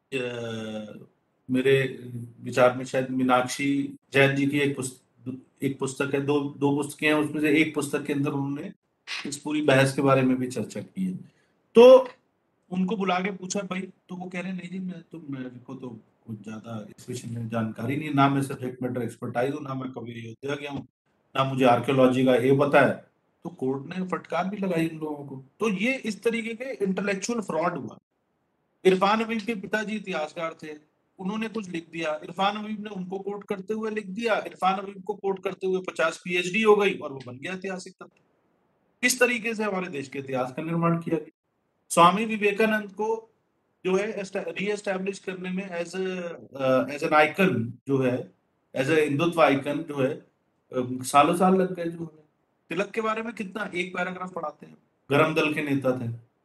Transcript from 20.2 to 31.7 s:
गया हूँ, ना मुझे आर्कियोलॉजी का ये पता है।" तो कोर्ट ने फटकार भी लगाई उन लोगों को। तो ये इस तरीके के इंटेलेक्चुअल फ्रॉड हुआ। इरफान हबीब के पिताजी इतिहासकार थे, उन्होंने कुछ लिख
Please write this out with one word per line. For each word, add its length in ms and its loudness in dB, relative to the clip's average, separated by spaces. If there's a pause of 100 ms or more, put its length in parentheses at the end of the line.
गया 160 -8
हूँ, 160 -10 (500)
ना 60 4
मुझे 220 2
आर्कियोलॉजी 600 6
का 100 6
ये 220 4
पता 240 6
है।" 260 2 (360)
तो 60 -10
कोर्ट 460 -6
ने 120 -4
फटकार 420 -4
भी 80 -6
लगाई 320 0
उन 80 -10
लोगों 280 -8
को। 180 -14 (160)
तो 100 0
ये 260 0
इस 280 -6
तरीके 300 0
के 320 -6
इंटेलेक्चुअल 560 -2
फ्रॉड 360 -2
हुआ। 200 -12 (880)
इरफान 360 4
हबीब 200 -4
के 140 -4
पिताजी 400 -4
इतिहासकार 680 -6
थे, 320 -16 (240)
उन्होंने 280 -6
कुछ 220 -8
लिख 220 -8